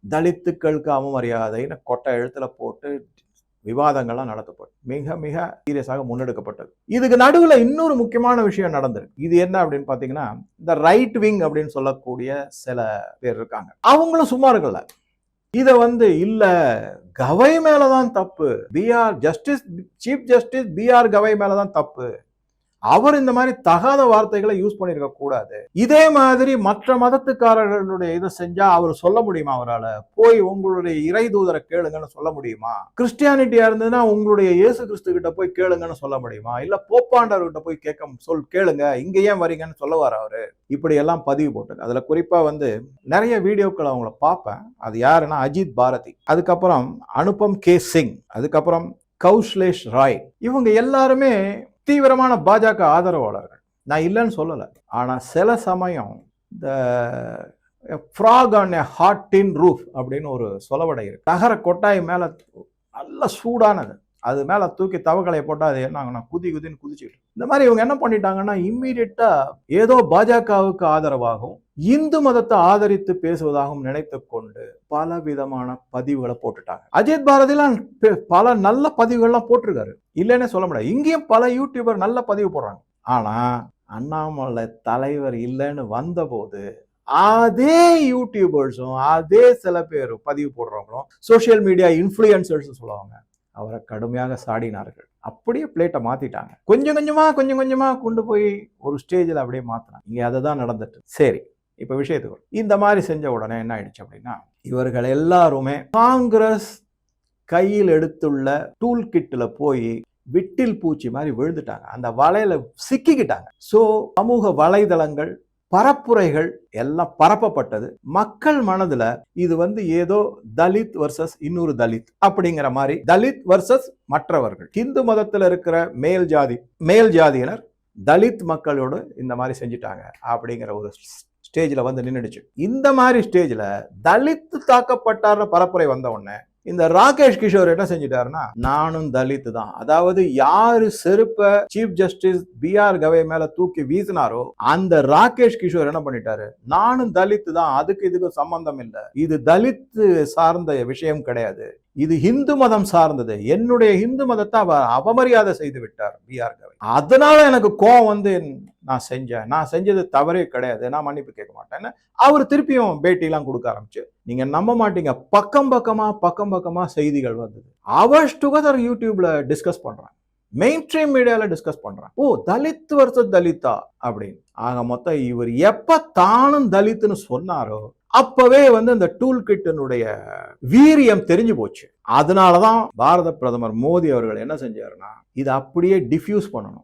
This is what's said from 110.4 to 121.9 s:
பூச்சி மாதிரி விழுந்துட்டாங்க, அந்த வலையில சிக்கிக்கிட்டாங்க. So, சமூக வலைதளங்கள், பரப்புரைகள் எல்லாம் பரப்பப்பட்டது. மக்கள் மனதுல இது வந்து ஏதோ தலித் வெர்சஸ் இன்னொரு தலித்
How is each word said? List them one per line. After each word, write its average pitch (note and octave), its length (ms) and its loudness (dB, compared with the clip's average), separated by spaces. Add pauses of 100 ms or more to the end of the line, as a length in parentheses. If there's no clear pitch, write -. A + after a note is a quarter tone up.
பூச்சி D3 300 -6
மாதிரி C#3 260 -8
விழுந்துட்டாங்க, C3+ 440 -8
அந்த A#2+ 300 -12
வலையில D#3+ 520 0 (120)
சிக்கிக்கிட்டாங்க. - 840 -2
So, G#3+ 580 0
சமூக A3 340 2
வலைதளங்கள், D#3+ 880 0 (420)
பரப்புரைகள் G3 760 2 (200)
எல்லாம் D3+ 480 -6
பரப்பப்பட்டது. D#3 720 0 (100)
மக்கள் G#3+ 640 -2
மனதுல D3+ 560 -2 (120)
இது F3 240 -2
வந்து F#3+ 320 -4
ஏதோ F3 520 -2 (160)
தலித் F#3+ 400 0
வெர்சஸ் D#3+ 420 -6
இன்னொரு E3 340 -4
தலித் A2+ 380 -4 (160)